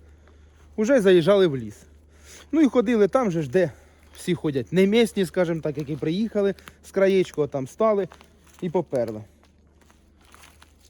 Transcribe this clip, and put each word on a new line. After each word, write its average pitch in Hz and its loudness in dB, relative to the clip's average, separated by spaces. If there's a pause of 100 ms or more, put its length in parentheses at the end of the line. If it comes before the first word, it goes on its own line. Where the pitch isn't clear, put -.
(760)
уже 226 2
заїжджали 185 4
в 139 -2
ліс. 110 -12 (760)
Ну 302 0
і 285 4
ходили 214 2
там 247 0
же 160 -4
ж, 131 -8
де 170 0 (460)
всі - -6
ходять. 139 -6
Не 185 4
місні, 202 0
скажімо 170 -4
так, 147 -6
які 147 -8
приїхали 196 -4 (300)
з - -20
краєчку, 190 0
там 135 -8
стали 208 -2 (520)
і 180 -6
поперли 117 -4 (1700)